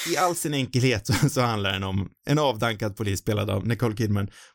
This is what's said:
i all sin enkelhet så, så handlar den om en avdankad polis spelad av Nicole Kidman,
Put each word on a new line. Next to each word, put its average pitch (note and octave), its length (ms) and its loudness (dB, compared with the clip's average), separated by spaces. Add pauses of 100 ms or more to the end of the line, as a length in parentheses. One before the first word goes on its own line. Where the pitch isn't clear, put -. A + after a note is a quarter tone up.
(140)
i - 40 0
all E3+ 180 2
sin D3+ 180 -4
enkelhet B2+ 540 0
så, A2+ 220 2
så C3 120 0
handlar G#2+ 300 0
den F#2+ 120 -2
om F#2+ 280 -2 (140)
en D3 140 2
avdankad A2+ 580 0
polis G2+ 220 -2
spelad G#2 300 -2
av G2 180 -2
Nicole A#2 280 0
Kidman, G#2 320 0 (280)